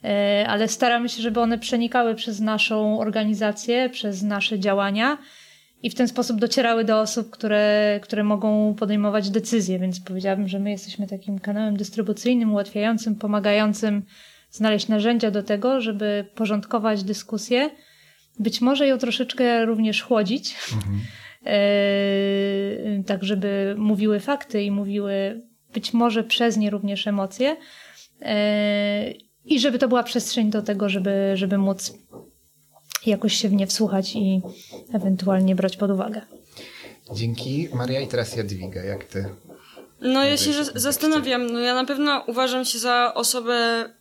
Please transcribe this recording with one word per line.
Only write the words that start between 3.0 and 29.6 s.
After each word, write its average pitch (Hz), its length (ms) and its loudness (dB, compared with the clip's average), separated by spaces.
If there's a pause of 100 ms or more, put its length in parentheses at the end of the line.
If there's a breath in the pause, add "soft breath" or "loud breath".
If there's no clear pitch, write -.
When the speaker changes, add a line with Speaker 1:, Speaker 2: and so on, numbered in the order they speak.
Speaker 1:
przez 202 340 -6
nasze 208 360 -2
działania 202 580 2 (640 loud breath)
i 240 60 -2
w - 60 -8
ten 247 120 2
sposób 240 320 -2
docierały 233 460 2
do 220 160 4
osób, 220 280 -2
które, 208 760 2
które 214 200 -2
mogą 214 560 2
podejmować 208 500 2
decyzje. 208 500 0
Więc 180 200 -2
powiedziałabym, 190 480 -2
że 196 120 -4
my 202 120 -2
jesteśmy 196 360 -6
takim 196 320 -6
kanałem 208 380 -2
dystrybucyjnym, 220 760 0
ułatwiającym, 208 600 0
pomagającym 208 880 0 (480 loud breath)
znaleźć 214 360 0
narzędzia 220 440 2
do 202 120 -2
tego, 240 380 0
żeby 208 440 -2 (100)
porządkować 208 680 0
dyskusję, 220 680 -2 (680 loud breath)
być 220 220 -2
może 277 260 4
ją 262 100 4
troszeczkę 247 680 0
również 220 360 2
chłodzić, 220 540 0 (180 loud breath)
Speaker 2:
Mhm. 101 260 -2 (460 loud breath)
Speaker 1:
e, 196 1600 2
tak 196 200 -2
żeby 196 540 0
mówiły 214 420 2
fakty 220 440 -2
i 202 80 0
mówiły 202 720 -2 (320)
być - 200 -6
może 233 300 2
przez 233 340 2
nie 208 120 2
również 202 380 -4
emocje, 202 480 0 (680 loud breath)
e, 208 920 0 (340)
i 294 140 4
żeby 247 200 2